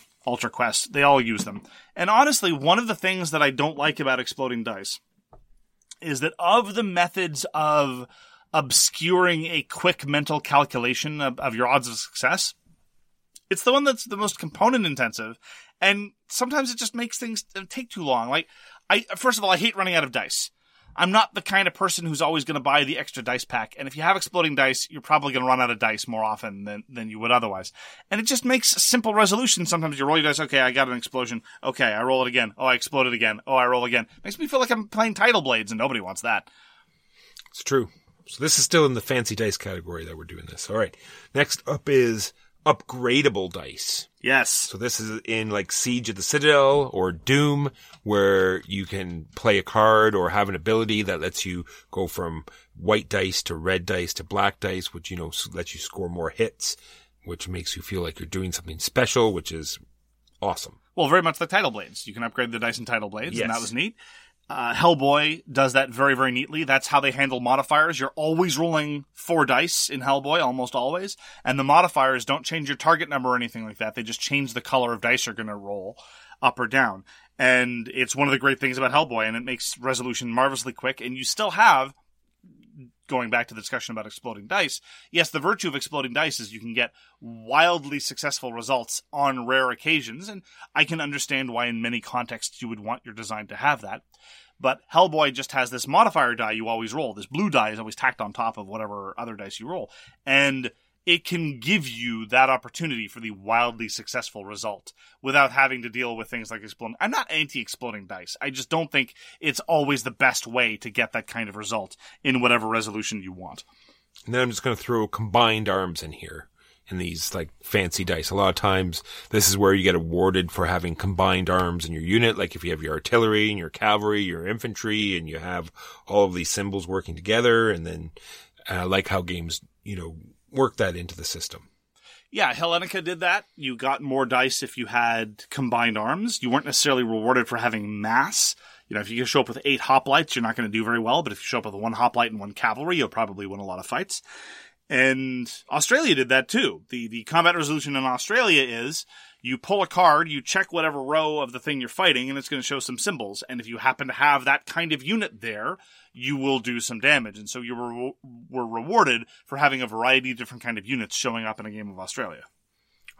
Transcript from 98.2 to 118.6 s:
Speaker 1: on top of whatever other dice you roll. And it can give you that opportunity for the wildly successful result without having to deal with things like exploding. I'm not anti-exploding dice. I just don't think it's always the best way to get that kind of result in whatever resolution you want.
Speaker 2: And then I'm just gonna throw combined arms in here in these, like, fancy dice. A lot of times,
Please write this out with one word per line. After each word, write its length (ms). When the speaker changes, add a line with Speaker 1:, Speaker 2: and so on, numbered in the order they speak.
Speaker 1:
on 120
top 240
of 120
whatever 500
other 160
dice 240
you 100
roll. 220
And 460
it 200
can 340
give 300
you 380
that 220
opportunity 600
for 100
the 140
wildly 560
successful 560
result 480
without 300
having 320
to 60
deal 280
with 120
things 200
like 140
exploding. 380
I'm 100
not 180
anti-exploding 800
dice. 340
I 100
just 200
don't 220
think 220
it's 200
always 440
the 80
best 340
way 300
to 140
get 220
that 140
kind 220
of 80
result 400
in 180
whatever 280
resolution 520
you 120
want. 320
Speaker 2:
And 60
then 100
I'm 80
just 120
gonna 140
throw 320
combined 600
arms 360
in 80
here 380
in 60
these, 360
like, 160
fancy 420
dice. 260
A 40
lot 160
of 40
times, 480